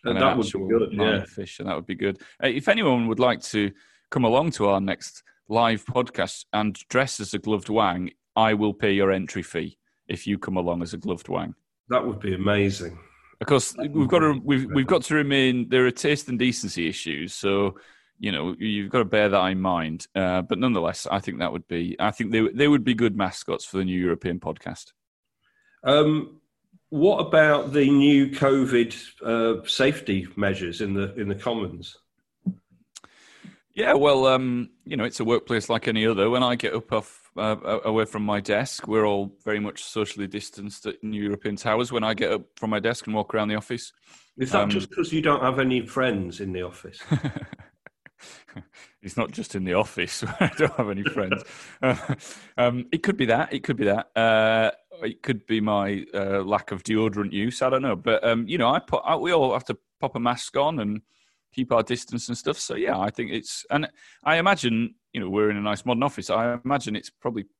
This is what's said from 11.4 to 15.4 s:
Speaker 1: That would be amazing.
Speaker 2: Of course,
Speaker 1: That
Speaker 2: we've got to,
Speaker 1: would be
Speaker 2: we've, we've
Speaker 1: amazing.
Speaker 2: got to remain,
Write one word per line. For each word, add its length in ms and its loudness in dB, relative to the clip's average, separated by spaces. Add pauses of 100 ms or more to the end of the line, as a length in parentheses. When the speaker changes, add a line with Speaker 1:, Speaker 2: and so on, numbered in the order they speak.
Speaker 1:
That 160 2
would 140 -4
be 140 -2
amazing. 640 0 (440)
Speaker 2:
Of 60 -6
course, 240 2
Speaker 1:
That 200 -6
Speaker 2:
we've 160 2
got 120 4
to, 80 4
Speaker 1:
would 120 0
be 60 -8
Speaker 2:
we've, 140 4
we've 100 -6
Speaker 1:
amazing. 160 2
Speaker 2:
got 160 2
to 120 -2
remain, 540 2